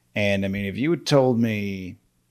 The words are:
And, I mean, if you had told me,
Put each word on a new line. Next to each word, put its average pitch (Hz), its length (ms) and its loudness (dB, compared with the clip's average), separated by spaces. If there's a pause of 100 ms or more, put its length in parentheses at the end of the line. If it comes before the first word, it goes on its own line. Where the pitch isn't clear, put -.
(160)
And, 101 300 2
I - 20 0
mean, 98 180 -4
if 98 120 -6
you 135 120 0
had 170 160 -2
told 127 320 4
me, 101 600 -4 (340)